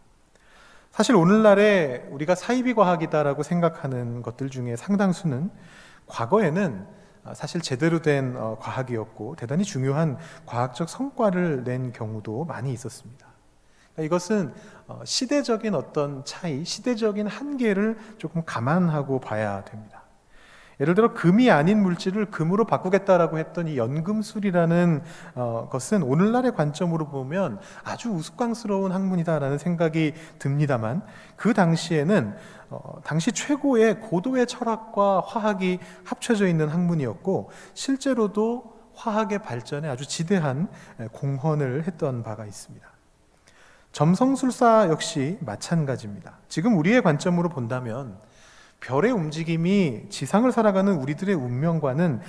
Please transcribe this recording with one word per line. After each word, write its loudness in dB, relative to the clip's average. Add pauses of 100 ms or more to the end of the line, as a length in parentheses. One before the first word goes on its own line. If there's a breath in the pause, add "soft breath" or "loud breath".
(920 soft breath)
사실 4
오늘날에 6
우리가 0
사이비 0
과학이다라고 2
생각하는 -2
것들 -8
중에 -6
상당수는 0 (560 loud breath)
과거에는, 0 (380 loud breath)
어, -14
사실 -6
제대로 0
된, 0
어, -6
과학이었고 -8
대단히 -4
중요한 0 (280 loud breath)
과학적 -4
성과를 -2
낸 -4
경우도 -8
많이 -6
있었습니다. -14 (640 soft breath)
그러니까 -6
이것은, 0 (340 loud breath)
어, -14
시대적인 -2
어떤 -2
차이, -6
시대적인 -2
한계를 -2 (200 loud breath)
조금 -4
감안하고 0
봐야 -4
됩니다. -18 (800 soft breath)
예를 2
들어 4
금이 6
아닌 6
물질을 0
금으로 0
바꾸겠다라고 2
했던 -4
이 -4
연금술이라는, 2 (320 loud breath)
어, -4
것은 0
오늘날의 2
관점으로 0
보면 -4 (240 loud breath)
아주 -8
우스꽝스러운 -2
학문이다라는 0
생각이 0 (260 loud breath)
듭니다만 0 (340 loud breath)
그 2
당시에는, 2 (360 loud breath)
어, -14
당시 -2
최고의 2
고도의 0
철학과 0
화학이 -2 (260 loud breath)
합쳐져 0
있는 2
학문이었고 -2 (240 loud breath)
실제로도 -2 (160)
화학의 -2
발전에 -8
아주 -8
지대한, 0 (320 loud breath)
에, -8
공헌을 -2
했던 -4
바가 -10
있습니다. -18 (1040 soft breath)
점성술사 4
역시 -2
마찬가지입니다. -4 (100)
지금 2
우리의 4
관점으로 2
본다면 -6 (640 soft breath)
별의 0
움직임이 0
지상을 2
살아가는 4
우리들의 -2
운명과는 0